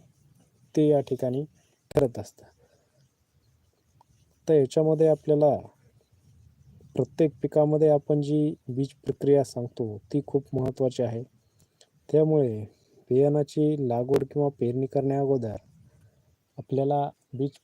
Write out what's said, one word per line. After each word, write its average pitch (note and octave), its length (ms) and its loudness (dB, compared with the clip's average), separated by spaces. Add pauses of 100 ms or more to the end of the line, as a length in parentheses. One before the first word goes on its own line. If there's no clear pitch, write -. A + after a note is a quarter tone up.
(760)
ते D3+ 140 2
या C#3+ 120 4
ठिकाणी C3 440 -4 (460)
करत C3 280 0
असतं. - 260 -16 (2000)
तर D#3+ 60 4
याच्यामध्ये D#3 540 2
आपल्याला D3 480 2 (1400)
प्रत्येक C#3+ 360 0 (100)
पिकामध्ये D3+ 460 2
आपण D3 340 2
जी D3+ 320 -2 (140)
बीज C3 200 -4 (160)
प्रक्रिया C#3 400 2
सांगतो, A#2+ 520 -8 (160)
ती D3 140 -2
खूप C#3 280 -4
महत्त्वाची C3 480 -2
आहे. A2+ 200 -4 (840)
त्यामुळे D3 560 0 (460)
बियाणाची D3 760 0
लागवड B2+ 420 -2
किंवा D3 180 -2 (120)
पेरणी B2 260 -2
करण्या C#3 340 -2
अगोदर B2 360 -2 (1000)
आपल्याला C#3+ 500 -2 (240)
बीज C#3 320 -6